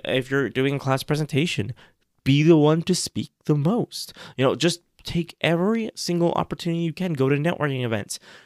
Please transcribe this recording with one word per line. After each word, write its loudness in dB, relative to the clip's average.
if -2
you're 0
doing 0
a -4
class -2
presentation, -2
be 4
the 8
one 4
to 0
speak -6
the 2
most. -2
You 0
know, 4
just -2
take -6
every 0
single -2
opportunity -4
you -2
can. -4
Go 0
to 2
networking -2
events -4